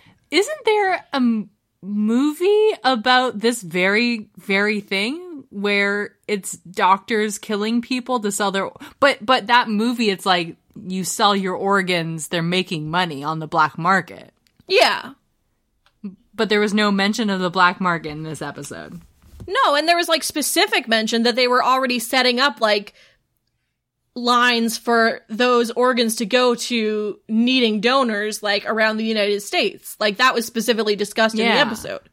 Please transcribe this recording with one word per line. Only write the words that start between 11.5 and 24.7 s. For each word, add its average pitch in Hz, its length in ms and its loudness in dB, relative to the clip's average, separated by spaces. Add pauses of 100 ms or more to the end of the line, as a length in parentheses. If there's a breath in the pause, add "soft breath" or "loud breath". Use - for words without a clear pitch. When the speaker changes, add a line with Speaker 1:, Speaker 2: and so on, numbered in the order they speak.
Speaker 1:
organs, 175 720 -2
they're 170 120 -2
making 170 480 -2
money 165 340 -2
on 160 160 -4
the 156 80 -10
black 151 300 0
market. 170 560 -2 (340)
Speaker 2:
Yeah. 285 440 2 (1200)
Speaker 1:
But 208 160 -2
there 208 120 2
was 208 120 0
no 208 160 2
mention 202 400 0
of 190 120 -2
the 180 100 0
black 180 280 4
market 170 300 -2
in 151 140 -10
this 156 180 -10
episode. 139 580 -12 (460)
Speaker 2:
No, 381 300 0
and 311 120 0
there 339 100 4
was, 339 100 0
like, 320 160 0
specific 349 640 0
mention 226 360 0
that 233 120 2
they 254 140 2
were 247 140 4
already 254 360 0
setting 247 400 0
up, 277 220 0
like, 214 320 0 (1200 soft breath)
lines 240 640 2